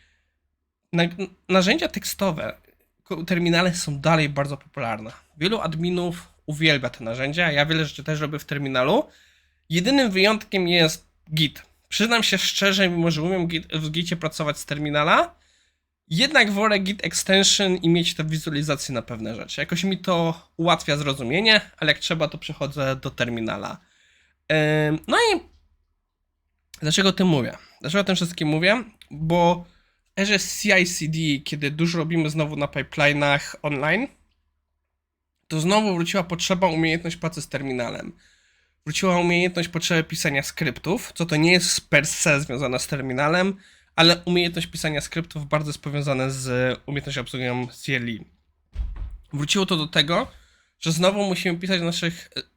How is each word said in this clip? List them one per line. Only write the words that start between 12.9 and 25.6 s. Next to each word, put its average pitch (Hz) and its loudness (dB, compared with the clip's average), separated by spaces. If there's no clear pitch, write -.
że 151 0
umiem 175 0
Git-, 165 -4
w 156 -4
Gicie 170 -2
pracować 156 -4
z - -12
terminala, 151 2
jednak 233 2
wolę 208 2
Git 196 -4
Extension 190 2
i 170 2
mieć 170 2
tę 160 -4
wizualizację 151 -4
na 113 -4
pewne 113 -8
rzeczy. - -8
Jakoś 170 -2
mi 190 0
to 170 -2
ułatwia 160 2
zrozumienie, 147 2
ale 151 2
jak - 0
trzeba, 160 -2
to 165 -8
przechodzę 143 -4
do 131 -8
terminala. 113 -4
Em, 151 2
no 302 2
i 427 4